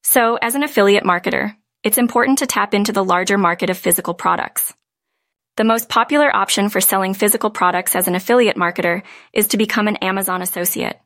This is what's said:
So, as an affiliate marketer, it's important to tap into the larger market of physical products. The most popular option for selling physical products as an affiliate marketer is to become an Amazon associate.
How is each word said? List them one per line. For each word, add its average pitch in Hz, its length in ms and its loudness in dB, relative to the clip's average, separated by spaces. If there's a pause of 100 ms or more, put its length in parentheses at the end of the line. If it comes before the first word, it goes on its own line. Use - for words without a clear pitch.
So, 233 400 2
as 233 120 -2
an 285 80 -2
affiliate 202 420 2
marketer, 180 520 -2 (260)
it's 208 140 0
important 254 440 2
to 285 60 -2
tap 202 280 -2
into 208 180 0
the 196 100 0
larger 185 360 2
market 175 320 0
of 185 80 -4
physical 170 340 -2
products. - 640 -4 (800)
The 220 80 0
most 226 240 0
popular 285 480 2
option 202 320 0
for 190 140 0
selling 190 320 0
physical 214 340 0
products 180 480 0
as 185 120 0
an 180 60 0
affiliate 233 440 2
marketer 175 460 -2 (280)
is 208 140 0
to 208 100 -2
become 208 320 0
an 208 140 -2
Amazon 190 400 -4
associate. - 640 -6